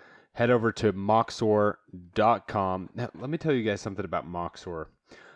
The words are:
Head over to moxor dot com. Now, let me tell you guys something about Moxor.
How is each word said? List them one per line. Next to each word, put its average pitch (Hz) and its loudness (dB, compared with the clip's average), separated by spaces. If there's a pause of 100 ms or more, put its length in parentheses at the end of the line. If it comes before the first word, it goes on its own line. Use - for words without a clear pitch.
(340)
Head 120 2
over 113 2
to 107 2
moxor 107 2 (380)
dot 107 2
com. 95 -2
Now, 117 -6
let 117 -8
me 160 -4
tell 156 0
you 120 2
guys 104 0
something 101 -6
about 82 -4
Moxor. 87 -8 (480)